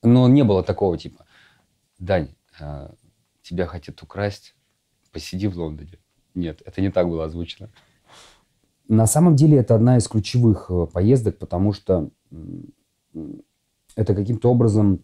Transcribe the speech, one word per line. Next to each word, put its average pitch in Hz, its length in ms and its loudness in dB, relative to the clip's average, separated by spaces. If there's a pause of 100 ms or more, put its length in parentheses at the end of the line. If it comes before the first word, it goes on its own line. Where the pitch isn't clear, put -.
Но 123 240 4
не 139 160 6
было 98 200 2
такого 92 340 -2
типа: - 280 -16 (720)
«Дань, 87 360 -4 (240)
а, 73 340 -16 (500)
тебя 87 240 -6
хотят - 360 -16
украсть, 98 520 -10 (560)
посиди 92 360 -8
в 90 100 -6
Лондоне». 78 420 -12 (360)
Нет, 82 300 -8
это - 160 -8
не 95 100 -2
так 90 180 -2
было 80 160 -6
озвучено. 85 440 -12 (1200)
На 110 200 4
самом 160 280 4
деле 147 220 6
это 117 180 2
одна 120 220 4
из 113 100 0
ключевых, 110 600 0
э, 87 220 -2
поездок, 107 460 0
потому 95 360 -4
что, 85 360 -2 (220)
м, 85 420 -18 (1200)
это 104 200 0
каким-то 110 360 -2
образом 107 520 2